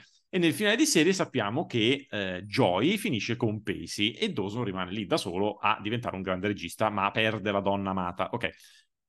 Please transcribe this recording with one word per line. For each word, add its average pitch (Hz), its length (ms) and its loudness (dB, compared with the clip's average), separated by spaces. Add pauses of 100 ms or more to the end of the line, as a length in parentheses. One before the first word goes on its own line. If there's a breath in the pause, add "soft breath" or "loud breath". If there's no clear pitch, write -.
(300 soft breath)
E 190 80 -2
nel 165 160 4
finale 208 220 2
di 302 100 4
serie 175 260 6
sappiamo 135 540 0
che, 127 440 0
eh, 92 360 -4
Joy 107 520 4
finisce 117 380 -2
con 107 280 -2
Pacey 98 480 -2
e 214 200 -4
Dawson 107 320 -4
rimane 92 280 -4
lì 104 140 -4
da 147 120 2
solo 98 380 -2
a 107 260 0
diventare 107 340 -4
un 95 60 -6
grande 92 260 -2
regista, 98 420 -2
ma 101 220 0
perde 110 400 0
la 98 100 2
donna 98 280 0
amata. 92 420 -2
Ok. 107 180 -4 (600 soft breath)